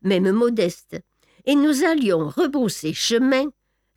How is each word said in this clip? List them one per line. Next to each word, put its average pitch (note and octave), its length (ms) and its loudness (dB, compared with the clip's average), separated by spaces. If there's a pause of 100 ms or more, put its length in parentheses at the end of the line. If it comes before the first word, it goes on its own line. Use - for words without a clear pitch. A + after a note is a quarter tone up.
même F#3+ 280 2
modeste, G#3+ 680 -2 (480)
et C#4+ 100 2
nous C#4+ 300 2
allions G3+ 440 0
rebrousser B3 680 -2
chemin C4 560 0 (460)